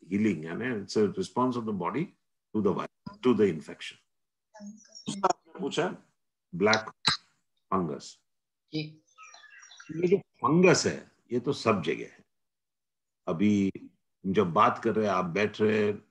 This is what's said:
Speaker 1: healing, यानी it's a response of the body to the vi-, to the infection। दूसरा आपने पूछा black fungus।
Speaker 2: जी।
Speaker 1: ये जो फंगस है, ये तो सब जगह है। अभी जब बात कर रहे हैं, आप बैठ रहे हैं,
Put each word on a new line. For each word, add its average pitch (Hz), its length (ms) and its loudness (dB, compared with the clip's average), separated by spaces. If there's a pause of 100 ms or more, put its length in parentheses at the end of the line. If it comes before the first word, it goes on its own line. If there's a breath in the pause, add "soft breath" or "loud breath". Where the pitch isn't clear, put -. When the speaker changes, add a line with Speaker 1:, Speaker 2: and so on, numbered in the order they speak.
(120)
Speaker 1:
healing, 98 340 0
यानी 104 400 -6
it's - 120 -4
a 104 100 4
response 95 500 -2
of 117 60 -6
the 104 180 -4
body 107 240 -2 (500)
to 107 80 0
the 95 140 2
vi-, - 500 -12
to 123 60 6
the 104 160 4
infection। 82 460 -10 (680)
दूसरा - 640 -10
आपने - 320 -12
पूछा 151 360 -4 (600)
black 98 340 0 (840)
fungus। 85 460 -4 (540)
Speaker 2:
जी। 156 300 -10 (920)
Speaker 1:
ये 175 120 0
जो 190 100 4
फंगस 160 680 4
है, 76 260 -4 (200)
ये 120 80 0
तो 131 140 -2
सब 101 300 0
जगह 60 200 -4
है। - 220 -20 (1040)
अभी 98 440 2 (540)
जब 95 280 2
बात 120 300 4
कर 113 120 0
रहे 107 100 0
हैं, 101 80 0
आप 92 120 0
बैठ 101 360 -2
रहे 107 240 2
हैं, 104 260 -4